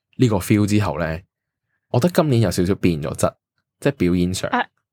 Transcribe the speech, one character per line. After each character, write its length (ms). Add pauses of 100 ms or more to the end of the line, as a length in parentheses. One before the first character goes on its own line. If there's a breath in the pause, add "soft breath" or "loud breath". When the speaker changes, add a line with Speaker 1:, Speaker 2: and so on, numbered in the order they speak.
(180)
Speaker 1:
呢 100
個 100
feel 280
之 160
後 180
呢， 200 (720)
我 80
覺 80
得 60
今 160
年 120
有 100
少 140
少 100
變 260
咗 140
質， 180 (460)
即 100
係 40
表 220
演 180
上。 160
Speaker 2:
啊， 160 (280)